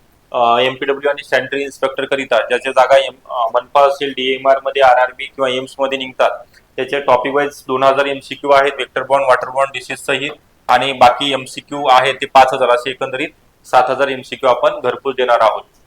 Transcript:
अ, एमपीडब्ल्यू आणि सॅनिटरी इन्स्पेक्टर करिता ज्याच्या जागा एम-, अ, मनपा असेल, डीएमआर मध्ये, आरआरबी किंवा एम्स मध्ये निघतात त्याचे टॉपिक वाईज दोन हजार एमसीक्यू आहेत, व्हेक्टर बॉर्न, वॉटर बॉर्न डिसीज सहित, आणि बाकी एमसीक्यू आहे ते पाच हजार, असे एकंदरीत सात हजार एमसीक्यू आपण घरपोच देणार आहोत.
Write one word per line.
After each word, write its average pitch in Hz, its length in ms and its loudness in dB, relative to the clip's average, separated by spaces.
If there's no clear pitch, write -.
अ, 120 260 2
एमपीडब्ल्यू 139 520 -2
आणि 143 140 -8
सॅनिटरी 135 380 -4
इन्स्पेक्टर 135 420 -6
करिता 135 340 -2
ज्याच्या 123 340 -4
जागा 131 240 4
एम-, 131 340 -2
अ, 123 240 -2
मनपा 143 280 0
असेल, 139 280 0
डीएमआर 131 540 0
मध्ये, 135 180 0
आरआरबी 127 420 2
किंवा 131 260 -4
एम्स 131 280 -6
मध्ये 135 200 -2
निघतात 127 320 -2
त्याचे 139 240 -4
टॉपिक 135 340 0
वाईज 143 320 -4
दोन 131 160 -4
हजार 135 240 2
एमसीक्यू 139 440 -6
आहेत, 139 240 4
व्हेक्टर 131 280 -8
बॉर्न, 135 220 0
वॉटर 127 260 0
बॉर्न 135 220 -2
डिसीज 131 260 -10
सहित, 139 320 -6
आणि 131 240 2
बाकी 127 400 2
एमसीक्यू 139 580 -8
आहे 131 220 4
ते 131 140 -6
पाच 131 280 4
हजार, 127 140 0
असे 120 220 0
एकंदरीत 131 380 -8
सात - 240 2
हजार 135 180 0
एमसीक्यू 127 420 -4
आपण 147 300 0
घरपोच 123 360 -4
देणार 120 240 2
आहोत. 104 220 0